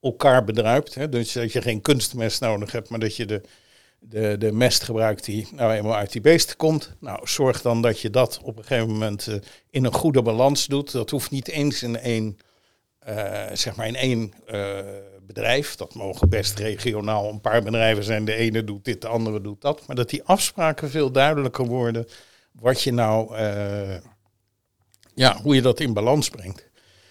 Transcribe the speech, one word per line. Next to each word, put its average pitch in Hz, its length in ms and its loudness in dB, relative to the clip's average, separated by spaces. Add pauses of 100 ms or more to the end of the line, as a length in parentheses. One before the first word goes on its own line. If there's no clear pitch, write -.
elkaar 127 420 4
bedruipt, 113 520 0
hè. 147 140 -6
Dus 120 220 -2
dat 117 200 -2
je 123 100 -2
geen 107 200 -2
kunstmest 117 600 0
nodig 104 300 -2
hebt, - 180 -8
maar 113 100 -6
dat 107 160 -2
je 117 100 -6
de, 101 160 -4 (580)
de, 110 400 -2
de 110 120 2
mest 113 320 2
gebruikt 110 420 0
die 104 260 -6
nou 117 220 2
eenmaal 107 220 0
uit 104 160 -2
die 107 100 -6
beesten 160 360 4
komt. 156 420 0
Nou, - 280 -12
zorg 131 340 0
dan 117 200 2
dat 117 180 2
je 117 100 -6
dat 123 340 2
op 107 140 -10
een 107 60 -18
gegeven 113 260 -2
moment, 107 380 -4
eh, 110 80 -6 (340)
in 131 160 0
een 117 80 0
goede 139 280 4
balans 123 440 2
doet. 139 260 -4
Dat 117 180 -4
hoeft 123 220 -4
niet 139 160 -6
eens 147 360 -2
in 117 140 -4
één 113 400 -4 (680)
eh, 104 360 -6 (120)
zeg 104 220 -4
maar 110 120 -6
in 117 80 -6
één, 120 380 -2 (120)
eh, 107 140 -8 (600)
bedrijf. 110 540 -2
Dat - 180 -12
mogen 98 360 0
best 101 300 0
regionaal 104 680 -2
een 104 120 -10
paar 113 220 4
bedrijven 110 400 2
zijn. 107 220 -2
De 107 80 -2
ene 113 300 0
doet 101 220 -8
dit, 110 160 -6
de 117 60 -8
andere 110 340 -2
doet 101 200 -12
dat. 147 260 -2
Maar 135 80 -8
dat 123 140 0
die - 140 -6
afspraken 160 680 0
veel 139 220 0
duidelijker 135 540 4
worden 117 420 -2 (440)
wat 127 300 2
je 135 120 0
nou, 113 420 2
eh, 101 600 -4 (1200)
ja, 127 260 4
hoe 143 140 6
je 131 60 8
dat 123 180 4
in 135 140 0
balans 120 360 2
brengt. - 400 -14 (420)